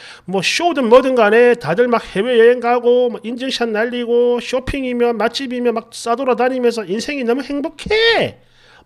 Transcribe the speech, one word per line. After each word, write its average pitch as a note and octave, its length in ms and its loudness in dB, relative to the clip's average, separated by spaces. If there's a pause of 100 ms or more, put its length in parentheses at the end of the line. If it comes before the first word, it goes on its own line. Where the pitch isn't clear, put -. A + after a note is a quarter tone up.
(260)
뭐 F#3 140 -2
쇼든 C#4 480 -2
뭐든 B3+ 280 6
간에 A#3 400 4
다들 A3+ 320 -2
막 A3+ 160 0
해외여행 A#3 560 2
가고 A#3+ 500 2
뭐 G#3 140 -10
인증샷 B3 460 -4
날리고 A#3+ 680 0
쇼핑이며 B3 760 -2
맛집이며 A#3+ 580 -4
막 A3+ 200 -8
싸돌아다니면서 A#3+ 920 0
인생이 A#3 400 -6
너무 B3 180 -2
행복해! G4 960 -2 (480)